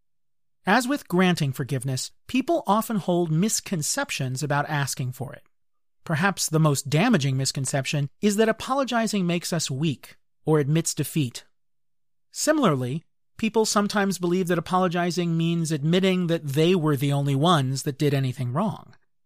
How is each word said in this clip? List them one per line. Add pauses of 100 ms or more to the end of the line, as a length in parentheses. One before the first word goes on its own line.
(640)
As
with
granting
forgiveness, (160)
people
often
hold
misconceptions
about
asking
for
it. (600)
Perhaps
the
most
damaging
misconception (120)
is
that
apologizing
makes
us
weak (300)
or
admits
defeat. (880)
Similarly, (340)
people
sometimes
believe
that
apologizing
means
admitting
that
they
were
the
only
ones
that
did
anything
wrong. (300)